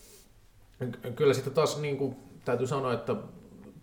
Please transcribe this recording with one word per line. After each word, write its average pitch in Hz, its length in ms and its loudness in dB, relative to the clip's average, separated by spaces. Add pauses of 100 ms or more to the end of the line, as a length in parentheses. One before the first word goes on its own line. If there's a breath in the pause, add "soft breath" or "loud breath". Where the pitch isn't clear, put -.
(1160 soft breath)
kyllä 143 180 8
sitten - 200 -2
taas, 147 280 2
niin 143 160 0
kuin, 139 180 -2 (300)
täytyy 127 220 2
sanoa, 131 260 0
että 113 220 0 (680)